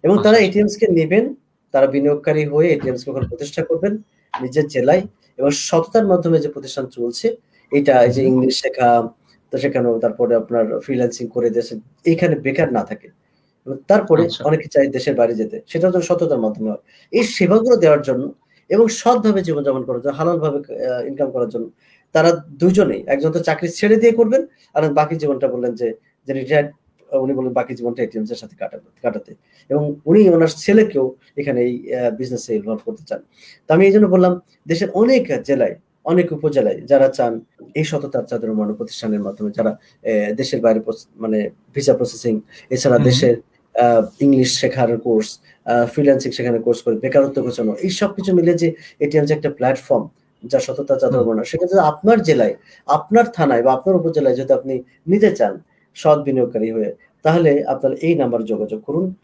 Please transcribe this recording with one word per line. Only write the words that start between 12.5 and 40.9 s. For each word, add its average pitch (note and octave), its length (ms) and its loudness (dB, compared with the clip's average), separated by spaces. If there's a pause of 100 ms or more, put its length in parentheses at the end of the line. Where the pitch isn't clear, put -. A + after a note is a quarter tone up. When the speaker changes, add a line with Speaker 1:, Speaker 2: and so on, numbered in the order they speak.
Speaker 1:
না A2 120 -2
থাকে। - 240 -14 (580)
এবং C3+ 100 -10 (120)
তারপরে F#3+ 360 4
Speaker 2:
আচ্ছা। - 200 -6
Speaker 1:
অনেকে D3+ 240 0
চায় C#3+ 200 2
দেশের C3+ 260 -4
বাইরে A#2+ 200 2
যেতে, G#2+ 320 -6
সেটা E3+ 240 0
তো F3+ 100 0
সততার E3+ 380 0
মাধ্যমে A2 320 -4
হয়। G#2 80 -8 (320)
এই A#3 140 0
সেবাগুলো A3 520 2
দেওয়ার D3+ 260 4
জন্য C3+ 300 -4 (360)
এবং A3 200 4
সৎভাবে A3 540 0
জীবনযাপন C#3+ 400 -2
করার A#2+ 180 -6
জন্য, C#3 140 -4
হালালভাবে, D#3 440 -2
আহ, B2 480 -6
ইনকাম C#3 240 -4
করার B2 180 -2
জন্য A2+ 220 -8 (420)
তারা D#3+ 180 4
দুজনেই, E3+ 760 0
একজন C#3+ 260 0
তো E3 60 -4
চাকরি E3+ 300 -2
ছেড়ে G#3 280 2
দিয়ে A3+ 160 4
করবেন, A#3 340 2 (280)
আর D3+ 180 0
বাকি D3+ 240 0
জীবনটা C#3 320 -2
বললেন A#2+ 260 -4
যে, A2+ 180 -4 (340)
যে C3+ 60 -6
রিটায়ার্ড, C#3+ 380 0 (420)
উনি C3+ 220 0
বললেন B2+ 180 -4
বাকি B2+ 220 -2
জীবনটা A#2+ 280 -4
এটিএমস A2 280 -6
এর A#2 60 -6
সাথে G#2+ 200 -18
কাটাবে, - 320 -12 (140)
কাটাতে, A#2 320 -6 (340)
এবং D3 360 -2
উনি F#3+ 260 6
ওনার E3 260 4
ছেলেকেও G3 580 2 (220)
এখানে C#3+ 260 -2
এই, B2 320 -4
আহ, B2 160 -2
বিজনেসে A#2+ 460 -6
ইনভলভ G#2+ 280 -6
করতে - 220 -10
চান। - 160 -10 (440)
তো D#3 80 2
আমি F#3+ 120 6
এই G3 60 6
জন্য G#3 140 6
বললাম, F3+ 340 2 (280)
দেশের E3+ 220 -2
অনেক G#3+ 520 0
জেলায়, A#2+ 320 0 (300)
অনেক E3+ 280 0
উপজেলায় C#3 480 -2
যারা C#3 280 4
চান A#2 320 -2 (340)
এই D#3 100 -2
সততার C#3 400 -6
চাদর A2 260 -6
ওড়ানো G#2+ 240 -2
প্রতিষ্ঠানের G#2+ 460 -6
মাধ্যমে, G2+ 300 -6
যারা, A2 200 -2
আহ, G#2+ 640 -4
দেশের C3 260 -4
বাইরে A2 200 2
প্রস-, - 360 -10